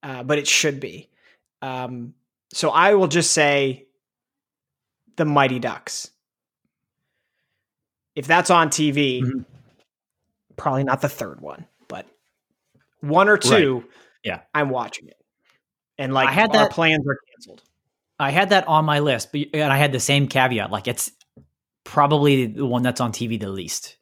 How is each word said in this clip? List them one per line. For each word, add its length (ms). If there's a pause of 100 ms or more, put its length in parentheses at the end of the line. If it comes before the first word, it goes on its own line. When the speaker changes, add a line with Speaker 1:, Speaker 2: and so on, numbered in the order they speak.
Speaker 1:
uh, 200
but 140
it 100
should 320
be. 300 (520)
Um, 520 (400)
so 160
I 240
will 140
just 240
say 560 (1300)
The 80
Mighty 340
Ducks. 500 (2000)
If 120
that's 220
on 200
T 220
V, 300
Speaker 2:
Mm-hmm. 180 (1160)
Speaker 1:
probably 300
not 160
the 80
third 320
one, 240 (220)
but 180 (960)
one 260
or 100
two, 420
Speaker 2:
Right. 60 (380)
Yeah. 160 (140)
Speaker 1:
I'm 160
watching 400
it. 80 (800)
And, 160
like, 140
Speaker 2:
I 40
had 180
Speaker 1:
our 140
Speaker 2:
that 80
Speaker 1:
plans 360
are 100 (140)
canceled. 300 (580)
Speaker 2:
I 120
had 180
that 180
on 160
my 160
list, 320
but, 100 (120)
and 180
I 60
had 140
the 80
same 280
caveat, 440
like, 160
it's 240 (720)
probably 640
the 180
one 160
that's 180
on 120
T 160
V 100
the 120
least. 520